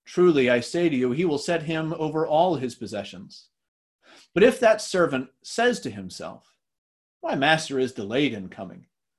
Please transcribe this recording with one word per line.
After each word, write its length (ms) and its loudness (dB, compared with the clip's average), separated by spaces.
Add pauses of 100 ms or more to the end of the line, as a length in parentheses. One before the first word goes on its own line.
Truly, 460 4
I 80 6
say 300 -2
to 80 0
you, 160 0
he 120 -2
will 140 0
set 240 -4
him 340 -4
over 300 -2
all 300 2
his 180 -6
possessions. 760 -12 (840)
But 80 6
if 160 6
that 240 4
servant 460 0 (160)
says 380 -2
to 80 -8
himself, 680 -14 (680)
'My 140 -4
master 420 2
is 140 -2
delayed 400 -2
in 160 -10
coming,' 380 -16 (320)